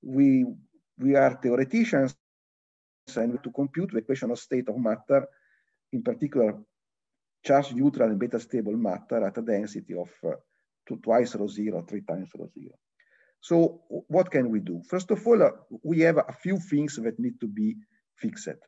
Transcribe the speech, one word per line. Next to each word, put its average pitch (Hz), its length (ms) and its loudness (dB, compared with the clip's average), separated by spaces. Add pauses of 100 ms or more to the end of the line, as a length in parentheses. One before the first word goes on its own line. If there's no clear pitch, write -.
We, 131 440 4 (520)
we 135 180 2
are 135 200 6
theoreticians 135 800 2 (1000)
and 120 280 -2
to 123 80 -8
compute 139 400 -4
the 120 80 -2
equation 127 320 -4
of 123 80 -6
state 127 280 -4
of 107 100 -4
matter, 127 500 0 (680)
in 120 100 -4
particular 120 540 0 (880)
charge 139 280 2
neutral 127 360 2
and 104 100 0
beta 120 200 -2
stable 107 360 -4
matter 110 500 -2
at 101 120 -4
a 117 40 -6
density 104 520 -4
of, 87 160 -6 (160)
uh, 80 100 -2 (520)
two, 113 100 -8
twice 120 380 0
rho 101 120 -4
zero, 101 400 -6
three 104 140 -8
times 87 360 -8
rho 85 160 -14
zero. - 200 -20 (680)
So 170 500 2
w-, - 200 -8
what 180 200 2
can 127 200 0
we 110 100 0
do? 85 300 -8
First 180 220 -4
of 208 140 -2
all, 233 160 6
uh, 147 100 6 (300)
we 160 200 0
have 160 160 4
a - 160 -2
few 185 240 -4
things 147 400 -2
that 113 220 -6
need 120 200 -4
to 117 80 -6
be 107 300 -2 (400)
fixed. - 320 -8 (180)